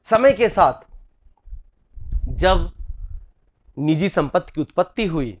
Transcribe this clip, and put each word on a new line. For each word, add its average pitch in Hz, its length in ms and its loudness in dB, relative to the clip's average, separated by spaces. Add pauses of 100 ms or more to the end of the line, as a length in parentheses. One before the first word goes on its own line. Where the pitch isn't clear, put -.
समय 247 280 4
के 226 160 2
साथ 156 380 2 (1400)
जब 139 440 0 (1040)
निजी 156 300 0
संपत्ति 170 460 -2
की 160 60 -6
उत्पत्ति 185 460 -2
हुई 135 340 -4